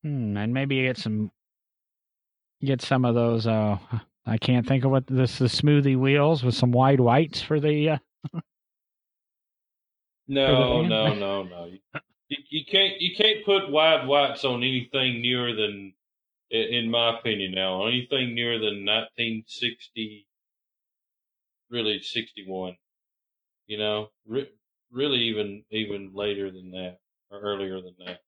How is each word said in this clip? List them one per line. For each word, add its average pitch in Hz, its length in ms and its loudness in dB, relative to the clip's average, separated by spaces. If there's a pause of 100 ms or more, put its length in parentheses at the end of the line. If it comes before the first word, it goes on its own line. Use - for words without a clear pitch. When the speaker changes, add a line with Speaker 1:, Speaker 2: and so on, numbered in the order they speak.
Speaker 1:
Hmm, 123 320 -2
and 110 180 -2
maybe 135 280 0
get 127 140 0
some, 107 360 -2 (1300)
get 135 200 0
some 127 220 2
of 120 120 4
those, 117 320 2
uh... 107 300 2 (460)
I 110 140 -2
can't 123 280 2
think 131 180 2
of 135 80 2
what 131 160 2
this, 127 300 0
the 127 80 4
smoothie 143 520 4
wheels 143 460 4
with 123 100 2
some 123 160 4
wide 131 300 6
whites 127 420 4
for 160 160 -2
the, 151 320 2
uh, 147 80 0 (340)
<laughs> 170 80 -8 (1900)
Speaker 2:
No, 135 180 2
Speaker 1:
for 123 360 4
the 175 60 2
van. - 0 -
Speaker 2:
no, 110 260 2
no, 98 300 -2
no. 87 220 -14
You, 90 120 -18 (500)
you, 147 80 -6 (140)
you 147 200 -6
can't, 190 300 2
you - 160 -2
can't 214 280 0
put 190 260 0
wide 156 360 4
whites 143 380 2
on 123 180 -2
anything 127 600 -2
newer 123 320 0
than, 101 380 -4 (600)
i-, 110 40 -2
in 113 340 -2
my 117 280 2
opinion 98 340 -4
now, 95 340 -2
anything 123 480 -2
newer 120 240 -2
than 101 260 -4
nineteen 110 600 -4
sixty, 110 800 -10 (1400)
really 107 300 -2
sixty-one, 95 760 -8 (920)
you 107 100 -10
know, 107 300 -4 (180)
re-, 117 240 -6 (400)
really 131 340 -2
even, 104 460 -4
even 101 440 -8
later 98 360 -4
than 92 220 -18
that 92 260 -12 (320)
or 101 100 -16
earlier 98 400 -6
than 92 140 -20 (100)
that. 90 240 -14